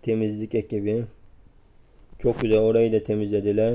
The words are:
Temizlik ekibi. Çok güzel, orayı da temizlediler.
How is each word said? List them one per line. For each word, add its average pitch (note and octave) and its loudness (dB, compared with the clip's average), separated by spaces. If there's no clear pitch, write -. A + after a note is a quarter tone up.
Temizlik A2 -4
ekibi. G#2+ -2
Çok A#2+ 0
güzel, G#2+ 2
orayı A2+ 4
da G#2+ 0
temizlediler. G#2 0